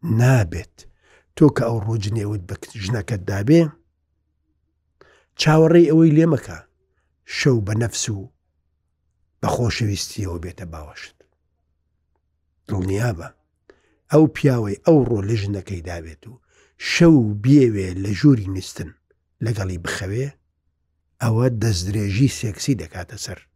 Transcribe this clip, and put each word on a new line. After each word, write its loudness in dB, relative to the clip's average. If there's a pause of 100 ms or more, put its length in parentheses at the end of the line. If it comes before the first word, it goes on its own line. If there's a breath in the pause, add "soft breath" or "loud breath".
نابێت. 0 (600)
تۆ 6 (100)
کە -2
ئەو -2
ڕۆ -2
جنێوت -6
بە -12 (280)
ژنەکەت -6
دابێ، 4 (1800 soft breath)
چاوەڕێی 6
ئەوەی 6
لێ 4
مەکە. -6 (720)
شەو 0
بە -6
نەفس -6
و -10 (1120)
بە -2
خۆشەویستیەوە -6
بێتە -14
باوەشت. -20 (1500)
دڵنیابە، -4 (840 soft breath)
ئەو 6
پیاوەی -2
ئەو 6 (120)
ڕۆ -2
لە -2
ژنەکەی -8
دابێت -14
و -20 (400)
شەو 6 (280)
بیەوێ 4 (160)
لە -4
ژووری 4
نووستن -10 (500)
لەگەڵی -6
بخەوێ، -6 (960)
ئەوە 2 (160)
دەستدرێژی 0
سێکسی -4
دەکاتە -14
سەر. -14 (160)